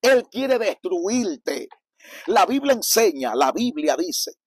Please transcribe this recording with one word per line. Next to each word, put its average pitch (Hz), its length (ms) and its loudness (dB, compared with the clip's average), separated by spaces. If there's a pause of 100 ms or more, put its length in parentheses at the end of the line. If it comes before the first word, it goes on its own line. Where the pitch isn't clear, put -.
él 247 280 4
quiere 262 300 0
destruirte. 202 1080 -4 (600)
La 202 180 4
Biblia 277 280 0
enseña, 160 640 0
la 135 160 2
Biblia 247 460 -2
dice - 360 -6 (140)